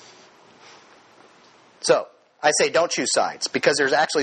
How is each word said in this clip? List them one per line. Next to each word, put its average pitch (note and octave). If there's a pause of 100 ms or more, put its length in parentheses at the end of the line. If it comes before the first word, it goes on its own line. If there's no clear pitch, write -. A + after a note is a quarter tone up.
(1800)
So, C3+ (340)
I D3+
say G#3+
don't E3+
choose C3
sides, F2
because D3
there's C#3
actually D3+